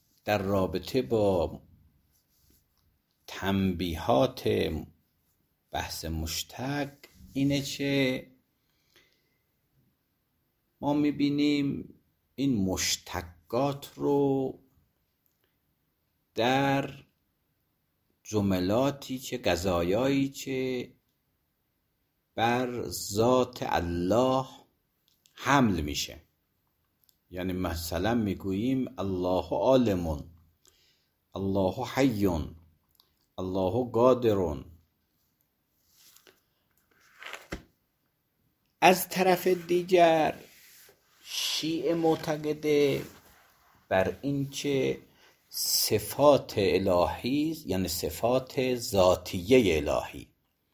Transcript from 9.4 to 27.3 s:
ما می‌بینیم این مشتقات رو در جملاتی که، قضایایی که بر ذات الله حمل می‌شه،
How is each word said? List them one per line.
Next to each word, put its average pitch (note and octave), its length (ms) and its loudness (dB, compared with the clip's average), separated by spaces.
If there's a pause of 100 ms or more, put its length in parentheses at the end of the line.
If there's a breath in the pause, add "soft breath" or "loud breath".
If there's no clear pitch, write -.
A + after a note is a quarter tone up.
ما C#3+ 120 -2
می‌بینیم C#3+ 1040 0 (360)
این C3+ 280 0
مشتقات A2+ 1300 -4
رو C#3 640 0 (1800)
در C#3 580 0 (1300)
جملاتی G#2+ 960 0
که، - 180 -8
قضایایی G2 920 0
که C3 640 -6 (1400)
بر A#2+ 540 0
ذات A#2 720 0
الله G2+ 840 0 (880)
حمل A#2+ 480 2
می‌شه، - 400 -6 (1120)